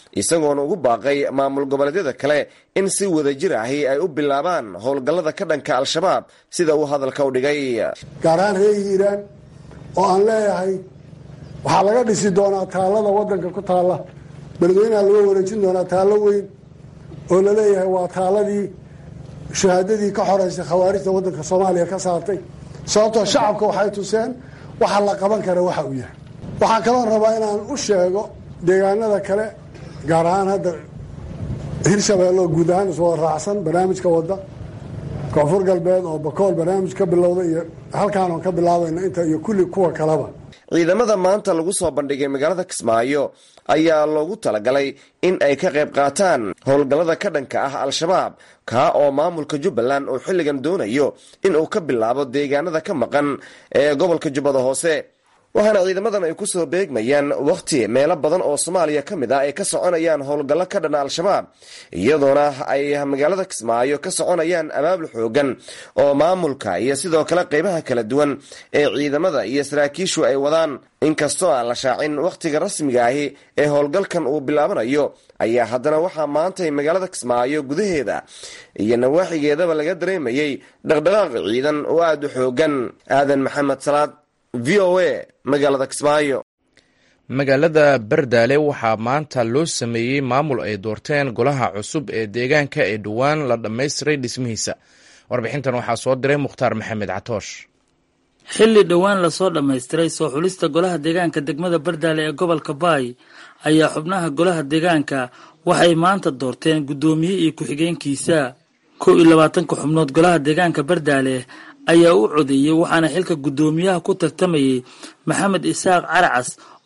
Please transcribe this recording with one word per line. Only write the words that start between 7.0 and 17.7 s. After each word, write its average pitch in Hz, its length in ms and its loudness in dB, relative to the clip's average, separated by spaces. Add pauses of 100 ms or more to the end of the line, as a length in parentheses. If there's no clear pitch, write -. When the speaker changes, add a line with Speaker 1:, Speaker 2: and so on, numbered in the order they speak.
Speaker 1:
u 135 60 0
dhigay. 143 300 0 (600)
Speaker 2:
Gaar 165 180 2
ahaan 202 160 0
reer 208 180 4
Hiiraan 202 460 0 (760)
oo 185 80 2
aan 190 220 4
leeyahay, 190 480 0 (880)
waxaa 165 200 2
laga 226 200 4
dhisi 208 300 0
doonaa 196 320 2
taalada 190 520 0
waddanka 185 320 -2
ku 185 120 -8
taalla. 180 340 2 (640)
Beledweynaha 202 420 4
laga 202 260 6
wareejin 196 340 0
doonaa 185 220 2
taallo 190 400 2
weyn 202 220 2 (840)
oo 180 120 4
la 202 100 4
leeyahay 202 440 4